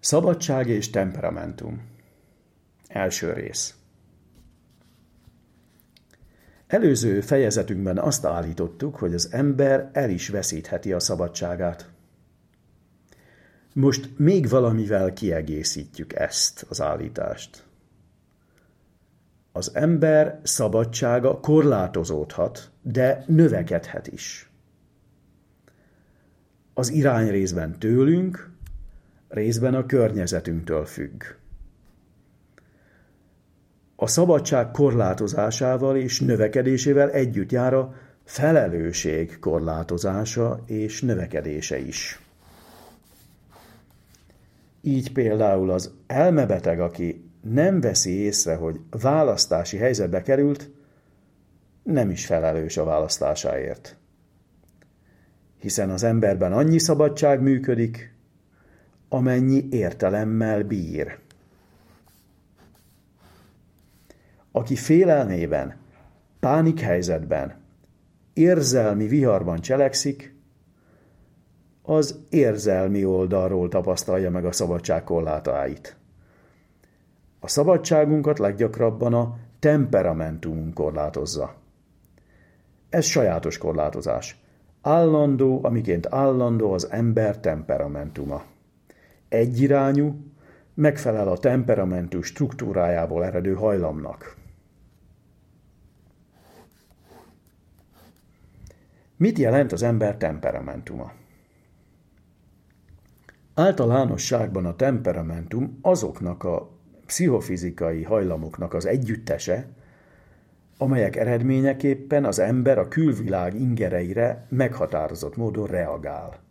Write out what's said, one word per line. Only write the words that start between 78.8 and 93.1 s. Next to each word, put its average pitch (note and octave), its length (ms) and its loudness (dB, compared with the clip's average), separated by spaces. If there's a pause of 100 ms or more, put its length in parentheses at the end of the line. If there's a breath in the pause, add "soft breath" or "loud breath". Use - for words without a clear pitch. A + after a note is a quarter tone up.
a A#2 240 -2 (200)
temperamentumunk D#2+ 1160 0
korlátozza. D2+ 800 -4 (1300 soft breath)
Ez - 160 2
sajátos E2+ 540 0
korlátozás. D2+ 840 -4 (400 soft breath)
Állandó, C#3+ 800 4
amiként A2 440 0
állandó B2 640 2
az F2+ 180 -2
ember A2 500 0
temperamentuma. D2 1040 -4 (840 soft breath)
Egyirányú, C#3 880 2 (580 soft breath)
megfelel B2 540 2
a F2+ 100 0
temperamentum G2 840 0
struktúrájából F2 1040 -2